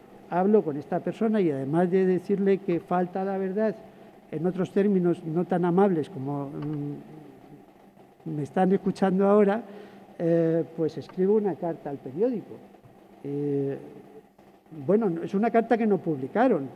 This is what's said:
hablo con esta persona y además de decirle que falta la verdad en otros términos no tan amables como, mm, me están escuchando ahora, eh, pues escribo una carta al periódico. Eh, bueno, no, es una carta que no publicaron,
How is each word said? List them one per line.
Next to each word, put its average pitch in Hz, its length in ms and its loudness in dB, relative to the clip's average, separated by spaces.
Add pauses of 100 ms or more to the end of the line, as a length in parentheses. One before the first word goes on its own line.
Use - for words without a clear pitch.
(300)
hablo 190 340 4
con 147 140 -4
esta 165 220 -4
persona 214 400 0
y 170 100 2
además 147 400 0
de 190 160 2
decirle 190 520 2
que 170 220 -2
falta 180 420 -2
la 196 160 -4
verdad 196 380 -2 (540)
en 156 160 -4
otros 180 260 -2
términos 185 520 2
no 165 200 -2
tan 180 200 0
amables 175 460 2
como, 139 360 -6
mm, - 1900 -12
me 147 80 -4
están 180 300 2
escuchando 190 560 2
ahora, 208 340 4 (560)
eh, 165 460 2 (120)
pues 160 200 -2
escribo 185 380 0
una 208 200 0
carta 165 360 -8
al 139 80 -8
periódico. 175 560 -4 (680)
Eh, 139 560 -4 (920)
bueno, 175 380 0
no, 165 140 -4
es 170 120 -6
una 220 160 2
carta 226 280 2
que 226 80 0
no 196 120 4
publicaron, 156 760 0